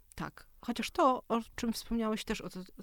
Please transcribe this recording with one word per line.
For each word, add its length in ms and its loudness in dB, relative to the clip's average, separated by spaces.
Tak. 320 -8
Chociaż 300 -4
to, 380 6
o 100 4
czym 180 -2
wspomniałeś, 500 0
też 180 -2
o 80 -10
to, 100 -10